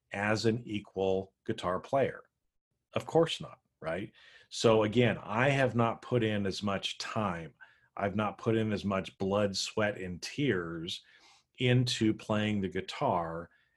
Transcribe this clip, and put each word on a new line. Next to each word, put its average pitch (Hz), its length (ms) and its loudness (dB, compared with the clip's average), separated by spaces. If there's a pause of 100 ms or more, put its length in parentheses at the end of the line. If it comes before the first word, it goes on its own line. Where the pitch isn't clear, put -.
(140)
as 104 320 0
an 113 200 2
equal 95 680 -2 (120)
guitar 92 340 -2
player? - 420 -2 (720)
Of - 120 -4
course 160 360 2
not, - 180 -16 (220)
right? 87 300 -6 (380)
So 110 340 6
again, 107 400 4
I 120 260 2
have 135 260 2
not 117 260 2
put 123 220 0
in 104 220 0
as 95 180 -4
much 98 340 -4
time. 85 540 -4 (460)
I've 98 180 -2
not 104 220 -2
put 113 180 0
in 110 180 0
as 90 100 -4
much 95 340 -2
blood, 98 380 2
sweat, 104 420 -2
and 90 240 -8
tears 90 800 -4 (580)
into 123 540 2
playing 107 480 0
the 95 60 -2
guitar 90 840 -2 (280)